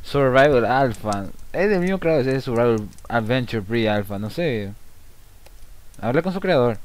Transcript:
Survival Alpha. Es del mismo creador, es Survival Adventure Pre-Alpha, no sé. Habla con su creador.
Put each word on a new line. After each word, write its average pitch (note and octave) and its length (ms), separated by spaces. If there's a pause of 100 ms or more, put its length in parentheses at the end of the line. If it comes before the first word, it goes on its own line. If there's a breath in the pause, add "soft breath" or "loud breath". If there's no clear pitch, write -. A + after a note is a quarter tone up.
Survival C3+ 600
Alpha. G#2+ 600 (260)
Es F3+ 160
del F#3+ 120
mismo F#3 180
creador, D#3+ 300
es C3 160
Survival A#2 440 (200)
Adventure A2+ 540
Pre-Alpha, G#2 560
no G#2+ 120
sé. A2 420 (1300)
Habla C3 220
con F#3 100
su F#3 80
creador. B2 440